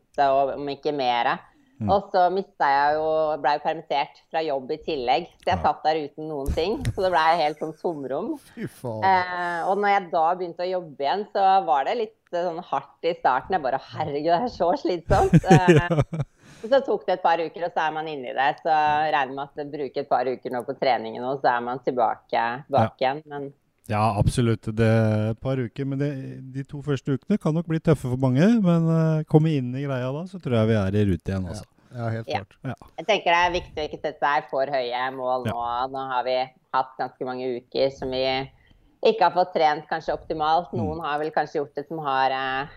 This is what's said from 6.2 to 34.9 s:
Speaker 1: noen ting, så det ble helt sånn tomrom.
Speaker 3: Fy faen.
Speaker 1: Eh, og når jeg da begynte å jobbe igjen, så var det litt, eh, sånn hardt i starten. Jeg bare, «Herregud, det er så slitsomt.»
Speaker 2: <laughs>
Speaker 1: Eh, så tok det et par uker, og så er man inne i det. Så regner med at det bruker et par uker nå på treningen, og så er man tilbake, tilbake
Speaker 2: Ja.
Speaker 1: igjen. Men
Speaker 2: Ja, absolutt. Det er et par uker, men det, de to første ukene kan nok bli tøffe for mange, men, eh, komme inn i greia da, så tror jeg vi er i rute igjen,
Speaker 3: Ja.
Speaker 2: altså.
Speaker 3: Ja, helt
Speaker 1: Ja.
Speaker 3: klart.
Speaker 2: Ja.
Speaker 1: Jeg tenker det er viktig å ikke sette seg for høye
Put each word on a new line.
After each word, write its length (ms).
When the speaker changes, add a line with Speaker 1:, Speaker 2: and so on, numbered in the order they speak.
Speaker 1:
noen 200
ting, 320
så 200
det 80
ble 120
helt 260
sånn 160
tomrom. 560
Speaker 3:
Fy 240
faen. 360
Speaker 1:
Eh, 600
og 140
når 160
jeg 160
da 220
begynte 340
å 60
jobbe 320
igjen, 260
så 160
var 200
det 120
litt, 200
eh, 180
sånn 160
hardt 400
i 100
starten. 400
Jeg 80
bare, 220
«Herregud, 480
det 100
er 140
så 180
slitsomt.» 720
Speaker 2:
<laughs> 840
Speaker 1:
Eh, 60
så 100
tok 240
det 140
et 60
par 200
uker, 220
og 100
så 80
er 80
man 160
inne 220
i 80
det. 80
Så 100
regner 640
med 80
at 140
det 100
bruker 320
et 80
par 160
uker 300
nå 100
på 140
treningen, 500
og 160
så 80
er 140
man 180
tilbake, 600
tilbake 420
Speaker 2:
Ja. 60
Speaker 1:
igjen. 180
Men 220
Speaker 2:
Ja, 160
absolutt. 560
Det 160
er 460
et 100
par 160
uker, 260
men 140
det, 80
de 100
to 180
første 360
ukene 200
kan 160
nok 140
bli 160
tøffe 240
for 80
mange, 320
men, 240
eh, 400
komme 240
inn 240
i 80
greia 320
da, 80
så 160
tror 220
jeg 100
vi 80
er 160
i 160
rute 220
igjen, 100
Speaker 3:
Ja. 80
Speaker 2:
altså. 160
Speaker 3:
Ja, 160
helt 220
Speaker 1:
Ja. 80
Speaker 3:
klart. 240
Speaker 2:
Ja. 120
Speaker 1:
Jeg 100
tenker 280
det 80
er 160
viktig 240
å 60
ikke 120
sette 220
seg 260
for 160
høye 360